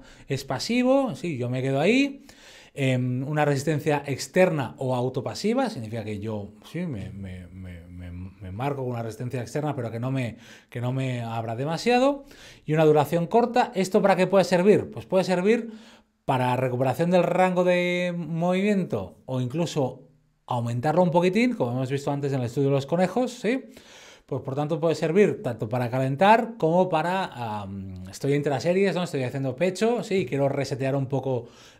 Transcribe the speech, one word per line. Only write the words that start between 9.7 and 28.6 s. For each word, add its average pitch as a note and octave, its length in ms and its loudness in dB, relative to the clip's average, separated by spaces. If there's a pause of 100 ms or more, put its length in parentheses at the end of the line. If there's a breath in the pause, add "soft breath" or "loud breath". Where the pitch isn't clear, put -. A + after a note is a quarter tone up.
pero A2+ 140 -6
que A2+ 100 -8
no C3 100 -4
me, B2+ 240 -4 (340 loud breath)
que A#2+ 120 -8
no B2 100 -2
me C3 300 -4
abra A2+ 340 -6
demasiado. A#3+ 720 0 (400 loud breath)
Y D3+ 80 -2
una D#3+ 100 4
duración D3+ 440 4
corta. A#3+ 480 2
¿Esto F#3+ 260 2
para G3 160 6
qué F3+ 100 4
puede F#3+ 160 6
servir? F3+ 480 4
Pues - 140 -12
puede F#3 180 2
servir F#3+ 480 2 (540 loud breath)
para B2+ 300 2
recuperación C3 560 0
del F3+ 120 6
rango F3+ 400 2
de F3+ 540 2
movimiento E3+ 1080 -2
o C3 160 -4
incluso C3 680 -2 (380)
aumentarlo B2 560 0
un F3 80 2
poquitín, F#3 420 2
como A#2+ 180 -2
hemos B2+ 180 -2
visto C#3 220 -2
antes C#3 220 -2
en C3+ 60 0
el B2 80 -2
estudio C#3 220 2
de C#3 40 2
los C#3 120 2
conejos, F#3 460 0
¿sí? B3+ 320 -4 (640 loud breath)
Pues C3 160 -6
por C3+ 140 -6
tanto D3+ 240 -2
puede D#3+ 160 2
servir E3 480 2
tanto A#2 260 -4
para B2 220 -2
calentar F#3+ 680 4
como E3+ 320 2
para, E3+ 360 0
am, G2 840 -8
estoy C3+ 240 -2
entre C#3+ 160 0
las C3+ 140 -2